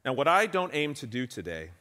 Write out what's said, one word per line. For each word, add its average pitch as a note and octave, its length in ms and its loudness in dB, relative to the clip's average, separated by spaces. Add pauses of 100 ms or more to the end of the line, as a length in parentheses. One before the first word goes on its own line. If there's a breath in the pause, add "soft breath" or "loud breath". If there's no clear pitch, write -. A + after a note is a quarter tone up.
Now, C3 80 0
what C#3 160 2
I G3 180 6
don't F#3 280 -2
aim D3 200 -2
to C3 140 -12
do B2 180 -4
today E2+ 440 -10 (100)